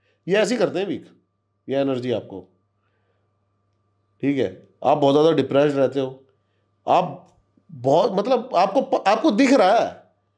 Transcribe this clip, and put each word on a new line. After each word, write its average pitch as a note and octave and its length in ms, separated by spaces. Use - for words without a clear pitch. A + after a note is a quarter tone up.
ये F3+ 80
ऐसे G#3+ 200
ही - 40
करते D#3+ 200
हैं G3 60
वीक, C#3 240
ये C3 60
एनर्जी C3 360
आपको, G2 360
ठीक C#3+ 160
है, G#2 300
आप D3 140
बहुत C#3+ 180
ज्यादा D#3 160
डिप्रेस्ड C#3 460
रहते C3+ 220
हो, C3 260
आप D3+ 400
बहुत, D3 380
मतलब, A3 440
आपको B3+ 260
प-, - 260
आपको D4 240
दिख B3 220
रहा G#3+ 260
है - 240